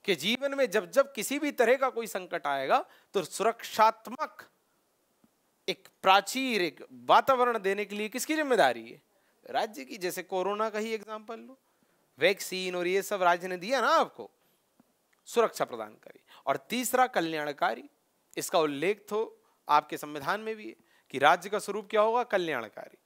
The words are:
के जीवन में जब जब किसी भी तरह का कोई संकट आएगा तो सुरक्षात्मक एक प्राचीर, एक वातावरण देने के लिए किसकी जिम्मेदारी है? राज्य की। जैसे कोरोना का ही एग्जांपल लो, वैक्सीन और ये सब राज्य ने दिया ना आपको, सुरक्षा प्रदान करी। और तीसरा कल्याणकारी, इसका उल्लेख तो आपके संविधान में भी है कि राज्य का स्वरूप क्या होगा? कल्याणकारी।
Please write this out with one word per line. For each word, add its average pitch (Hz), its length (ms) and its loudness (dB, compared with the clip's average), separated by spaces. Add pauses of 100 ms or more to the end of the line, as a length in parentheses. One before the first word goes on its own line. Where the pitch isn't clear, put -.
के 196 100 2
जीवन 247 400 -2
में 277 160 0
जब 180 200 -2
जब 269 220 2
किसी 262 260 -4
भी 294 140 -2
तरह 247 240 6
का 254 140 0
कोई 226 160 -6
संकट 175 400 -6
आएगा 143 380 0 (300)
तो 190 80 0
सुरक्षात्मक 220 1300 -2 (1160)
एक - 200 -8 (140)
प्राचीर, 202 600 4
एक - 300 -4
वातावरण 226 680 4
देने 196 260 -2
के 196 100 -10
लिए 208 140 -6
किसकी 254 280 -4
जिम्मेदारी 147 540 2
है? - 120 -20 (480)
राज्य 226 340 -4
की। 247 140 -14
जैसे 175 240 -4
कोरोना 202 480 -4
का 208 80 -6
ही 220 140 -4
एग्जांपल 220 480 -12
लो, 240 180 -20 (600)
वैक्सीन 185 580 -2
और 175 100 -2
ये 185 160 0
सब 190 200 -4
राज्य 175 260 2
ने 180 80 -6
दिया 240 240 -2
ना 240 80 2
आपको, 294 420 0 (920)
सुरक्षा 214 400 0
प्रदान 110 300 -10
करी। - 260 -20 (260)
और 139 100 2
तीसरा 247 500 0
कल्याणकारी, 170 840 -4 (460)
इसका 170 220 0
उल्लेख 156 500 0
तो - 340 -6 (260)
आपके 147 300 2
संविधान 151 420 -6
में 220 160 -10
भी 214 120 -16
है - 80 -18 (340)
कि - 80 -8
राज्य 170 320 6
का 208 80 -2
स्वरूप 202 320 -8
क्या 214 100 2
होगा? 226 240 2
कल्याणकारी। 156 800 -4